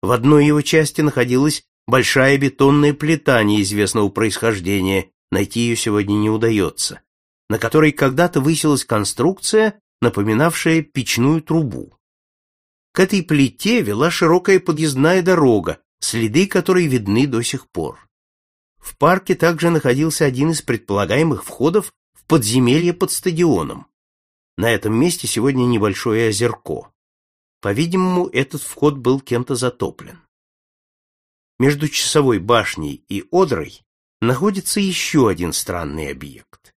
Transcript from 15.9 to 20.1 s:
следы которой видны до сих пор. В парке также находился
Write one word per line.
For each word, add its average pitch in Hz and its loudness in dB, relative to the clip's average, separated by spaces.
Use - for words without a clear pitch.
следы 113 0
которой 180 0
видны 120 0
до 120 -2
сих - -8
пор. - -10
В - -20
парке 185 2
также 170 0
находился 151 0